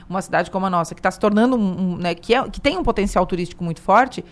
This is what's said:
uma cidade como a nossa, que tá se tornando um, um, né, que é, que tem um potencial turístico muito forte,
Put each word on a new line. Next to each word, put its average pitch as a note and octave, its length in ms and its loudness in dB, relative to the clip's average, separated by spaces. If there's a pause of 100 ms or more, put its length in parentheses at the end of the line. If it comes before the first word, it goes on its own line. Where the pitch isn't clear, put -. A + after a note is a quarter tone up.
uma F3+ 120 -4
cidade E3+ 300 -2
como F#3+ 160 -2
a F#3 40 -2
nossa, F3 240 -2
que - 60 -16
tá F#3+ 100 0
se - 80 -12
tornando A3 380 4
um, F#3 360 0
um, E3+ 40 -4
né, E3+ 180 -2
que G#3+ 200 0
é, B3+ 140 0
que - 120 -12
tem C#4+ 160 0
um F4+ 60 -4
potencial G3 440 0
turístico F3 380 -6
muito E3 160 -6
forte, A#3 520 2